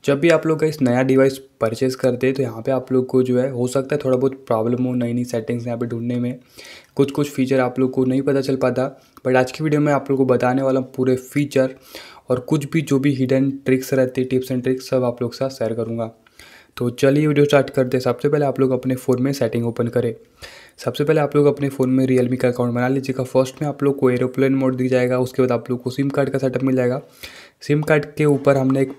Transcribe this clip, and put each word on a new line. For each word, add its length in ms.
जब 160
भी 100
आप 160
लोग 120
गाइस 240
नया 200
डिवाइस 360
परचेज 560
करते 320
हैं, 100
तो 60
यहाँ 200
पे 100
आप 200
लोग 140
को 160
जो 180
है, 100
हो 160
सकता 280
है 100
थोड़ा 120
बहुत 300
प्रॉब्लम 380
हो 100
नई 180
नई 120
सेटिंग्स 420
यहाँ 120
पे 80
ढूंढने 340
में, 180
कुछ 140
कुछ 200
फीचर 300
आप 180
लोग 120
को 140
नहीं 180
पता 180
चल 160
पाता। 460
But 100
आज 160
की 120
वीडियो 160
में 120
आप 180
लोग 80
को 60
बताने 380
वाला 180
हूँ 160
पूरे 200
फीचर 580
और 120
कुछ 320
भी 80
जो 180
भी 160
हिडन 360
ट्रिक्स 440
रहते 260
हैं, 80
tips 240
and 100
tricks, 200
सब 220
आप 180
लोग 100
के 40
साथ 140
शेयर 240
करूँगा। 380
तो 140
चलिए 360
वीडियो 180
स्टार्ट 260
करते 260
हैं। 60
सबसे 260
पहले 160
आप 160
लोग 100
अपने 240
फ़ोन 280
में 100
सेटिंग 340
ओपन 220
करें। 260
सबसे 260
पहले 160
आप 160
लोग 100
अपने 220
फ़ोन 220
में 160
Realme 300
का 120
अकाउंट 260
बना 140
लीजिएगा। 360
फर्स्ट 380
में 60
आप 140
लोग 160
को 120
एरोप्लेन 440
मोड 220
दिख 140
जाएगा, 280
उसके 240
बाद 100
आप 180
लोग 120
को 80
सिम 200
कार्ड 200
का 80
सेटअप 240
मिल 140
जाएगा। 260
सिम 220
कार्ड 220
के 200
ऊपर 320
हमने 260
एक 160